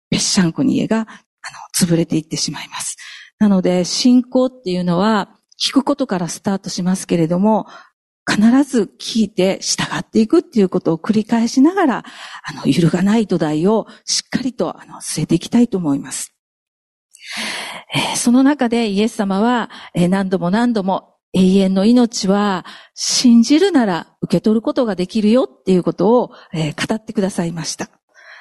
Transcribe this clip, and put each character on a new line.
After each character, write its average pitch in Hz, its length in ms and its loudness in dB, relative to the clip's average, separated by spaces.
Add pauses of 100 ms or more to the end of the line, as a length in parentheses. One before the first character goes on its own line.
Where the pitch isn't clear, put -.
ぺ - 80 0
っ - 20 -2
し - 200 0
ゃ 190 40 4
ん 165 80 0
こ 147 120 -4
に 131 120 0
家 - 120 -2
が、 220 120 0
あ 226 40 -4
の、 220 40 -10 (800)
潰 165 80 2
れ 165 100 0
て 160 120 -4
い - 20 0
っ 156 60 -6
て - 100 -8
し - 160 -6
ま 143 100 -12
い - 80 -12
ま - 100 -14
す。 - 180 -10 (420)
な 214 80 4
の 190 140 4
で、 180 240 0
信 247 380 2
仰 254 240 0
っ 254 40 -4
て - 180 -12
い 180 80 -2
う 180 60 -4
の 175 160 0
は、 208 300 0 (300)
聞 - 140 -6
く 277 100 2
こ 285 120 -2
と 262 120 -4
か 190 100 -4
ら 170 100 -4
ス - 140 -12
タ 196 140 -2
ー - 20 -6
ト 185 120 -10
し 180 140 -6
ま 185 120 0
す - 120 -10
け 175 100 0
れ 165 100 2
ど 175 120 -2
も、 208 280 2 (600)
必 233 340 4
ず 233 360 -2
聞 - 240 -2
い 190 60 0
て 185 320 0
従 - 220 -4 (140)
っ - 60 -6
て - 160 0
い 220 80 2
く 330 120 4
っ - 40 0
て - 160 -2
い 196 40 6
う 185 60 2
こ 185 100 -2
と - 140 0
を 160 40 -2
繰 - 160 -4
り 214 120 0
返 233 220 0
し 254 140 2
な 320 120 4
が 392 120 2
ら、 214 200 -2 (380)
あ - 100 -12
の、 - 140 -6
揺 - 160 2
る 165 60 4
が 175 120 0
な 202 160 2
い 214 100 0
土 180 100 -2
台 156 300 0
を 220 200 0 (180)
し - 140 -4
っ - 100 -12
か - 120 -4
り 254 120 -6
と、 - 260 -6
あ - 60 -20
の、 - 160 -20
据 - 220 -8
え - 20 -2
て 165 100 0
い 175 40 -2
き - 100 -10
た 233 100 2
い 240 80 4
と - 100 -6
思 151 180 -2
い 139 40 -4
ま - 120 -12
す。 - 220 -12 (1600)
え - 200 -4
ー、 - 20 -8
そ - 160 0
の 254 120 4
中 269 260 0
で 233 200 -2
イ 196 120 0
エ 220 60 2
ス - 80 -6
様 196 260 -2
は、 233 280 0 (240)
え 175 120 0
ー、 - 20 0
何 196 220 0
度 185 100 0
も 170 100 -2
何 240 220 2
度 214 120 -2
も - 320 -4 (180)
永 185 240 4
遠 190 160 2
の 190 120 2
命 233 420 2
は 196 380 0 (280)
信 - 500 4
じ 285 160 4
る 381 120 2
な 262 140 2
ら 175 360 -4
受 175 160 -2
け 170 40 0
取 214 140 2
る 226 60 0
こ 294 120 -4
と 262 120 0
が 202 100 -4
で 180 120 -4
き 220 140 -2
る 208 100 4
よ 254 120 4
っ - 200 -10
て - 80 0
い 185 60 6
う 170 60 2
こ 165 100 -2
と 220 280 2
を、 175 100 -6 (220)
え 156 180 -4
ー、 - 160 -6
語 220 80 -2
っ 220 80 -10
て - 100 -16
く 220 80 -2
だ 190 80 -2
さ 180 160 -4
い 165 60 -6
ま 165 120 -10
し - 120 -8
た。 - 140 -14 (520)